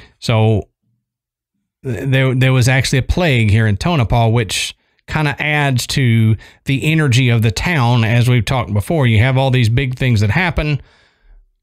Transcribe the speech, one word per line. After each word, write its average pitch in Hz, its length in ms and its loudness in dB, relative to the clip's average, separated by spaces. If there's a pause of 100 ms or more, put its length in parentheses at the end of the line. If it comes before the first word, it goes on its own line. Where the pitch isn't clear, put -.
(200)
So, 110 500 0 (1120)
th-, 131 260 -6
there, 131 260 2
there 131 180 2
was 131 160 2
actually 131 300 0
a 123 40 -2
plague 127 460 0
here 110 160 4
in 101 120 0
Tonopah, 120 540 0
which - 440 -4 (320)
kinda 151 340 -4
adds 143 460 -2
to 113 480 2 (300)
the 139 260 -2
energy 135 380 2
of 117 120 2
the 113 100 2
town. 123 520 0
As 117 240 0
we've 123 160 2
talked 120 300 -4
before, 131 340 -2
you 110 120 2
have 127 180 2
all 135 140 0
these 123 180 2
big 127 260 -2
things 123 240 0
that 104 100 0
happen, 156 520 -2 (800)